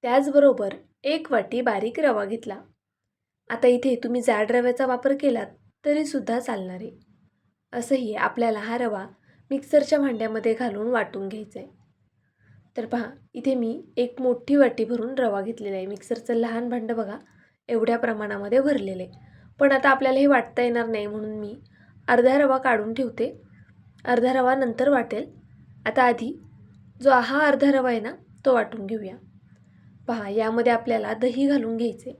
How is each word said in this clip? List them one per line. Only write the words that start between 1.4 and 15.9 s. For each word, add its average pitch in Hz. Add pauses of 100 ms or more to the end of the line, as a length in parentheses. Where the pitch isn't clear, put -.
बारीक 233
रवा 233
घेतला. 208 (880)
आता 233
इथे 247
तुम्ही 240
जाड 214
रव्याचा 247
वापर 254
केलात 233 (380)
तरीसुद्धा 294
चालणार 196
आहे. 196 (840)
असंही 240
आपल्याला 220
हा 226
रवा 214 (440)
मिक्सरच्या 294
भांड्यामध्ये 220
घालून 220
वाटून 202
घ्यायचं 208
आहे. 277 (1080)
तर 226
पहा, 240 (240)
इथे 262
मी 247 (100)
एक 247
मोठी 254
वाटी 233
भरून 240
रवा 220
घेतलेला 208
आहे. 190
मिक्सरचं 226